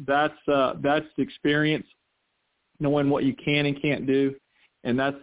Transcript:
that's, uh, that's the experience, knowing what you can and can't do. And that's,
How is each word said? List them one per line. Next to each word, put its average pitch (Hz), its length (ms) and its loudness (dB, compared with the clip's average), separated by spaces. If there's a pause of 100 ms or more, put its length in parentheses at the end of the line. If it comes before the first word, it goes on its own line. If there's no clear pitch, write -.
that's, 147 460 0
uh, 135 300 2
that's 151 240 0 (100)
the 139 60 0
experience, 151 640 -2 (920)
knowing 143 300 2
what 139 160 0
you 131 100 0
can 147 320 0
and 143 140 -2
can't 139 260 -2
do. 139 280 2 (500)
And 123 140 0
that's, 139 240 -2